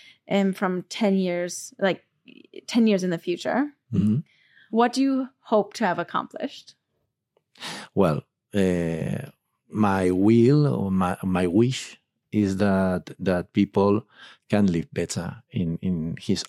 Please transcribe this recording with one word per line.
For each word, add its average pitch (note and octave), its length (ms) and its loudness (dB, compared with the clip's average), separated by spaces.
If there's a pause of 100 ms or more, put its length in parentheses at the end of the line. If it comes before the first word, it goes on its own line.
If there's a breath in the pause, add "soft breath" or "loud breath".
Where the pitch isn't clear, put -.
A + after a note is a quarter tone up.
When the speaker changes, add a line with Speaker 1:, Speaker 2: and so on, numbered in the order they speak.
(300 loud breath)
Speaker 1:
um, G3 240 2
from F#3 360 -4
ten G3+ 260 0
years, F3 640 -4
like, F#3+ 240 0 (640)
ten A#3 200 2
years F#3+ 160 2
in F#3 60 -2
the E3 80 -2
future. B3 540 -2 (220)
Speaker 2:
Mm-hmm. G#2+ 240 2 (540 soft breath)
Speaker 1:
What A#3+ 220 2
do B3+ 80 0
you C4+ 280 0 (100)
hope G3+ 360 0
to A3+ 100 -2
have F3 140 0
accomplished? - 760 -8 (1200 loud breath)
Speaker 2:
Well, E2 280 2 (300)
uh, F2 760 -2 (400)
my F#2+ 420 0
will A#2 560 4
or A2+ 240 -2
my, F#2 320 0
my F2+ 240 0
wish A#2 520 0 (320)
is G2 260 0
that, F#2+ 520 0 (100)
that F2+ 340 -2
people G2+ 520 2 (440 loud breath)
can G#2 180 2
live E2+ 260 -2
better F2 580 -8
in, E2 300 -4
in E2 380 -4
his - 300 -4